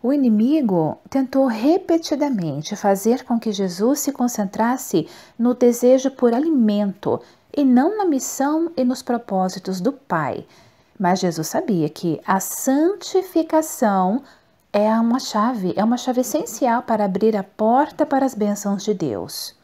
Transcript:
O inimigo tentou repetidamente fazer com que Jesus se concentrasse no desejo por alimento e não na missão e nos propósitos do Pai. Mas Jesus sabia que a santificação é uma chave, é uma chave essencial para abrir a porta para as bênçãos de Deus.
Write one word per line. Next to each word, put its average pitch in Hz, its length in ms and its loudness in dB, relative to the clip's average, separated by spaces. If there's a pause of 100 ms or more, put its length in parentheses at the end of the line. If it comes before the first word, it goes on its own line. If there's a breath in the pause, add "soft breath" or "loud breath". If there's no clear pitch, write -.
O 247 120 0
inimigo 226 840 2 (120)
tentou 269 360 0
repetidamente 262 1300 0
fazer 208 520 0
com 233 120 0
que 220 140 -4
Jesus 196 480 0
se 277 140 -4
concentrasse 226 960 -2 (280 loud breath)
no 240 160 2
desejo 247 560 4
por 247 240 2
alimento 214 840 0 (340 loud breath)
e 294 120 0
não 269 320 4
na 403 80 0
missão 302 720 -2
e 262 80 0
nos 254 160 -2
propósitos 190 800 -4
do 226 100 0
Pai. 156 560 -6 (500 soft breath)
Mas 185 220 2
Jesus 160 300 -2
sabia 185 400 0
que 160 360 -4
a 190 140 0
santificação 311 1800 0 (480 soft breath)
é 208 200 2
uma 233 280 2
chave, 214 560 -2
é 196 80 0
uma 233 140 2
chave 247 240 -2
essencial 247 600 -2
para 214 200 0
abrir 202 320 2
a 196 80 -2
porta 262 640 0
para 269 200 0
as 262 80 -2
bênçãos 202 520 -2
de 214 80 0
Deus. 117 600 -6 (100)